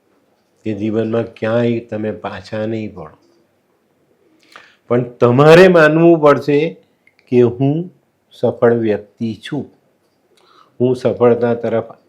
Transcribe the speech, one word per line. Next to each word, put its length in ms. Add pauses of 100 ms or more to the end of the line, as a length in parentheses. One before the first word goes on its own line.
(640)
કે 100
જીવનમાં 500
ક્યાંય 560
તમે 320
પાછા 540
નહીં 280
પડો. 240 (1700)
પણ 160
તમારે 640
માનવું 540
પડશે 560 (500)
કે 140
હું 520 (460)
સફળ 340
વ્યક્તિ 600
છું, 360 (1080)
હું 160
સફળતા 580
તરફ 300 (260)